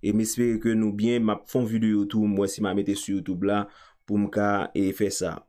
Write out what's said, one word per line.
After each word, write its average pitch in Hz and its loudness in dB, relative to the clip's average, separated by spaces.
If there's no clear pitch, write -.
E 101 0
m 110 2
espere 117 0
ke 113 2
nou 110 0
byen. 113 2
M 104 2
ap - -14
f - -2
on 117 0
vi 113 0
de 110 4
yo 101 2
tou. 107 0
M 101 2
wè 98 2
si 104 -4
m 95 0
a - -2
mete 98 0
sou 98 -4
YouTube 95 -2
la 101 0
pou 104 -2
mwen 101 0
ka 104 0
fè 101 0
sa 90 -4